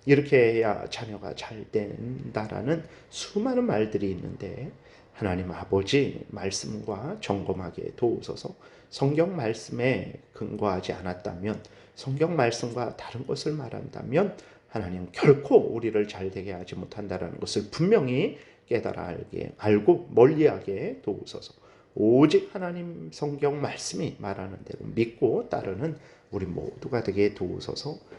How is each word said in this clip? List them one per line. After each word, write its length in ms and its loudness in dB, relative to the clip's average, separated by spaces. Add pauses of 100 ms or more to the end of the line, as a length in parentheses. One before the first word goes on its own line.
이렇게 480 8
해야 340 2
자녀가 460 -8
잘 360 -12
된다라는 1120 -4 (260)
수많은 540 -2
말들이 480 0
있는데 580 -8 (420)
하나님 380 -2
아버지 800 0
말씀과 920 -6
점검하게 760 -4
도우소서. 580 -2 (360)
성경 460 2
말씀에 760 -2 (180)
근거하지 600 -2
않았다면, 680 -6 (340)
성경 420 -2
말씀과 600 0
다른 300 -10
것을 260 -2
말한다면 840 -2 (320)
하나님 420 -6
결코 460 6
우리를 500 2
잘 240 -6
되게 220 -8
하지 240 -10
못한다라는 640 -8
것을 300 -2
분명히 680 2 (280)
깨달아 400 -2
알게, 520 -8
알고 540 4
멀리하게 920 6
도우소서. 500 -8 (440)
오직 580 6
하나님 580 -8
성경 480 -2
말씀이 580 -4
말하는 460 -6
대로 300 -12
믿고 540 0
따르는 480 -4 (340)
우리 160 -4
모두가 560 -4
되게 320 2
도우소서. 640 -6 (200)